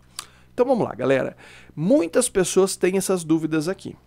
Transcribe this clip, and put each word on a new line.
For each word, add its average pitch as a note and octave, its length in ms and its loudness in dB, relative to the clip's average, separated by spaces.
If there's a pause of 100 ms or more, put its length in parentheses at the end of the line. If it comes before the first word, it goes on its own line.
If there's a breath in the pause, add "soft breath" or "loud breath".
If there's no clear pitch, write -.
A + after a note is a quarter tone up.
(540 loud breath)
Então B3 100 2
vamos A#3 220 0
lá, - 80 -8
galera. C3 420 -2 (380 loud breath)
Muitas C4 540 2
pessoas F#3+ 480 0
têm F#3 200 0
essas F#3 280 -2
dúvidas D#3 420 0
aqui - 300 -10 (100)